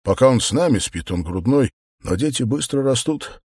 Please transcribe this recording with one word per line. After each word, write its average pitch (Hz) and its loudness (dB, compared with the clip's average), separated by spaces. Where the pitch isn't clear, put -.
Пока 98 4
он 127 4
с - -4
нами 143 2
спит, - -8
он 87 -2
грудной, 95 0
но 90 -2
дети 131 -2
быстро 139 -2
растут. 139 -2